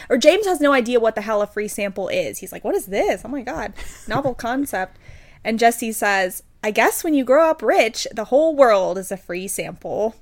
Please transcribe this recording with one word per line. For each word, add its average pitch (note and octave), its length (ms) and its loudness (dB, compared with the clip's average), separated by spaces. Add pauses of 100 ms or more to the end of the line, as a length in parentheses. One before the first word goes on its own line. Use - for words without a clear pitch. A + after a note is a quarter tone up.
or C4 80 2
James F4 300 6
has F4+ 140 0
no C#4+ 120 4
idea B3 260 2
what A3 160 2
the A3 60 -4
hell G#3 200 -2
a G#3 60 0
free G#3 220 -6
sample G3+ 400 -6
is. D#3+ 300 -4
He's F#3 120 -14
like, E3+ 140 -14
"What C#4 100 -2
is F#4+ 120 -4
this? G#3 380 -2
Oh G#3+ 40 -12
my C4+ 140 -8
God, A#3 320 -8 (340)
novel B3+ 260 -2
<laughs> - 140 -8
concept." A#3 500 -4 (460)
And A3+ 160 -2
Jesse A#3 320 2
says, G3 500 -2 (220)
"I G#3+ 80 -2
guess A#3+ 320 0
when D#4+ 100 0
you C4+ 100 2
grow D4 240 4
up D#4 140 -2
rich, A#3 500 0
the G#3+ 120 -6
whole D4+ 320 2
world G3 420 4
is F#3+ 140 -8
a F#3+ 40 -6
free F#3 300 -10
sample." F#3 760 -6